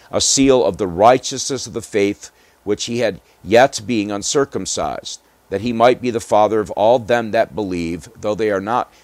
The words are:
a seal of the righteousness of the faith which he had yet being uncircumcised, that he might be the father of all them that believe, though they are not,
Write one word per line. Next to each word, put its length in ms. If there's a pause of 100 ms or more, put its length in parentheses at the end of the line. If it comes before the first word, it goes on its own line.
(120)
a 100
seal 420
of 140
the 100
righteousness 800
of 80
the 80
faith 480 (340)
which 220
he 140
had 200 (240)
yet 420
being 260
uncircumcised, 1120 (300)
that 100
he 100
might 300
be 80
the 100
father 400
of 120
all 260
them 320
that 240
believe, 560 (100)
though 140
they 160
are 100
not, 320 (120)